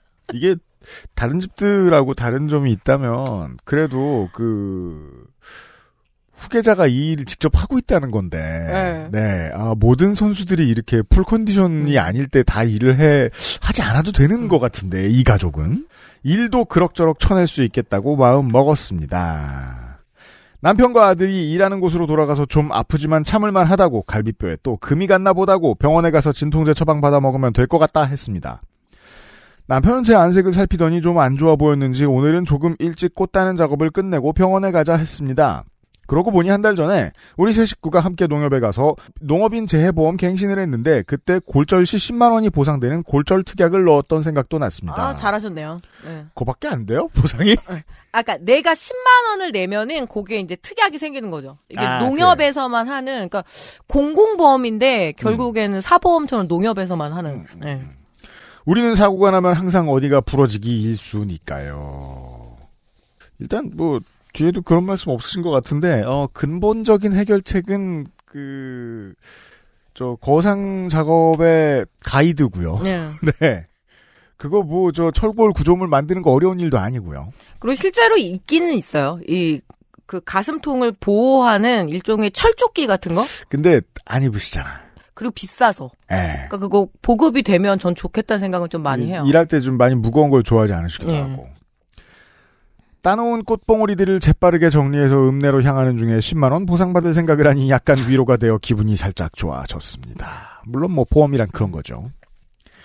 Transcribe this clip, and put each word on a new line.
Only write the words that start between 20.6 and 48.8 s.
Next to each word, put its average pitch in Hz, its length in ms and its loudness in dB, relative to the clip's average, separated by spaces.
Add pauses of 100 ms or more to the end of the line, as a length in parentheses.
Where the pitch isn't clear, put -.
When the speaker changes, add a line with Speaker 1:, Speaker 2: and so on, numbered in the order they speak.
Speaker 1:
남편과 220 460 6
아들이 185 440 0
일하는 190 280 0
곳으로 170 260 0
돌아가서 147 400 0
좀 151 260 0
아프지만 151 500 -2
참을만 196 440 2
하다고, 165 380 2
갈비뼈에 107 580 -4
또 120 160 -4
금이 170 300 -2
갔나 190 260 2
보다고 190 400 2
병원에 165 360 2
가서 151 220 2
진통제 151 420 0
처방 151 280 0
받아 143 180 4
먹으면 135 320 0
될 123 140 2
것 170 120 2
같다 156 260 2
했습니다. 95 580 -8 (1040)
남편은 185 380 2
제 226 100 6
안색을 180 400 6
살피더니 170 480 2
좀 170 180 2
안 135 160 2
좋아 156 200 4
보였는지 139 500 2
오늘은 147 400 2
조금 151 320 0
일찍 170 360 -4
꽃 190 160 -4
따는 185 260 0
작업을 156 340 0
끝내고 170 420 -2
병원에 190 400 2
가자 160 240 2
했습니다. 139 680 -2 (440)
그러고 180 240 0
보니 175 160 4
한 202 120 2
달 214 140 2
전에 165 380 0 (240)
우리 208 160 2
세 226 120 2
식구가 170 360 -2
함께 180 260 0
농협에 147 320 0
가서 120 380 0 (240)
농업인 202 480 0
재해보험 160 480 2
갱신을 190 420 -2
했는데 135 480 0
그때 180 400 -2
골절 180 400 2
시 208 120 -2
십만 240 340 2
원이 220 180 2
보상되는 143 540 0
골절 180 400 0
특약을 185 400 2
넣었던 156 380 2
생각도 151 360 -2
났습니다. 151 520 -6
Speaker 2:
아, - 40 -6
잘하셨네요. 175 640 -6 (240)
네. 156 200 -14 (100)
Speaker 1:
그거밖에 131 320 -6
안 143 180 -6
돼요? 123 300 -2
보상이? 165 400 0
Speaker 2:
네. 170 300 -4 (260)
아까 220 300 -4
내가 294 340 2
십만 494 560 2